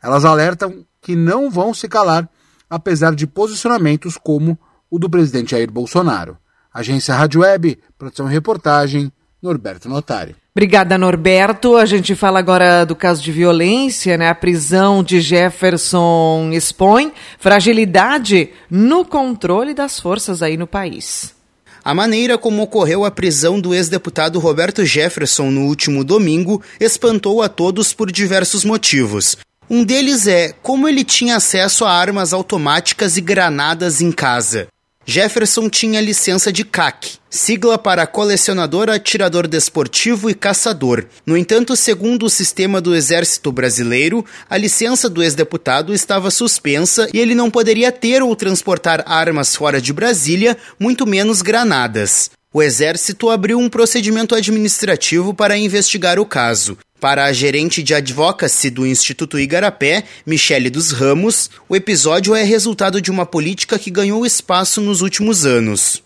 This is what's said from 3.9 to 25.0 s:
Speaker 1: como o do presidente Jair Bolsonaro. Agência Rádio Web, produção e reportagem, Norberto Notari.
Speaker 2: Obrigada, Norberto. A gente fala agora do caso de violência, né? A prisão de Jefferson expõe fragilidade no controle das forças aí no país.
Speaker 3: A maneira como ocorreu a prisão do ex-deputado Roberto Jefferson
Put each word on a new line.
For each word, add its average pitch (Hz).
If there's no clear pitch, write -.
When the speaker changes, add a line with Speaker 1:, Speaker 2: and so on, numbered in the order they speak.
Speaker 1:
como 160
o 170
do 175
presidente 139
Jair 117
Bolsonaro. 117
Agência 131
Rádio 147
Web, 175
produção 135
e 135
reportagem, 147
Norberto 110
Notari. 123
Speaker 2:
Obrigada, 190
Norberto. 185
A 226
gente 190
fala 190
agora 180
do 160
caso 170
de 156
violência, 175
né? 165
A 170
prisão 180
de 180
Jefferson 170
expõe 202
fragilidade 202
no 254
controle 254
das 277
forças 185
aí 160
no 170
país. -
Speaker 3:
A 139
maneira 226
como 214
ocorreu 202
a 202
prisão 180
do 180
ex-deputado 165
Roberto 165
Jefferson 147